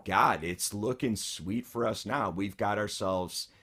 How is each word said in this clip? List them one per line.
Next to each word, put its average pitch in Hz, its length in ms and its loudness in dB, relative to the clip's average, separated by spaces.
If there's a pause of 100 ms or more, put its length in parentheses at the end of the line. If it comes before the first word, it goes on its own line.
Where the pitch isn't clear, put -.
God, 101 380 6
it's 90 300 -2
looking 113 420 0
sweet 95 500 -4
for 117 220 -2
us 110 180 -2
now. 110 240 0
We've 95 280 -4
got 104 200 2
ourselves 95 680 -2 (160)